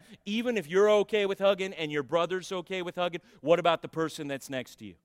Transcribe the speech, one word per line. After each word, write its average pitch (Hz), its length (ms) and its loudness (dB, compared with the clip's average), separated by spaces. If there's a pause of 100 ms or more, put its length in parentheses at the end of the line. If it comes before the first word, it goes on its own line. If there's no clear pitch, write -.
(260)
Even 226 320 -2
if 156 80 -4
you're 190 240 4
okay 208 340 2
with 196 140 -2
hugging 196 340 0
and 156 180 -6
your 147 120 -2
brother's 170 500 -2
okay 185 300 -6
with 175 140 -10
hugging, 175 260 -4 (180)
what 165 180 4
about 165 220 2
the 147 80 -12
person 160 400 -6
that's 139 220 -10
next 127 300 -8
to 113 40 -18
you? 92 200 -18